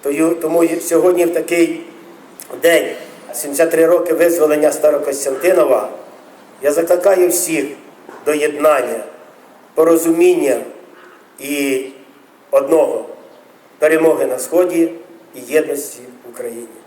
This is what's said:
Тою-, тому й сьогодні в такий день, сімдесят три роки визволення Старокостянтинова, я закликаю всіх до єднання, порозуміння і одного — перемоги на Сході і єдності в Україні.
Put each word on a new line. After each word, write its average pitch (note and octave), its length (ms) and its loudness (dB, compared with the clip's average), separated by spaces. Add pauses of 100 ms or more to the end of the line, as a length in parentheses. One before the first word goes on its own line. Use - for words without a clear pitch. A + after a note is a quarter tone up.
Тою-, D#3+ 340 0
тому E3 280 0
й D#3+ 160 0
сьогодні E3+ 460 2
в E3 80 0
такий E3 480 0 (800)
день, E3 260 2 (460)
сімдесят D3+ 380 -2
три E3 140 2
роки E3+ 280 2
визволення D#3 580 2
Старокостянтинова, C#3+ 1200 0 (720)
я C#3+ 100 0
закликаю F3+ 580 2
всіх D#3+ 360 -2 (600)
до D3+ 80 0
єднання, D3 680 0 (720)
порозуміння E3 800 2 (840)
і C#3 460 -4 (680)
одного — C#3+ 540 2 (760)
перемоги D#3 460 2
на B2+ 140 -4
Сході E3 520 0 (440)
і C3 120 -16
єдності C#3+ 520 -4 (260)
в A#2+ 40 -18
Україні. A#2 380 -12 (200)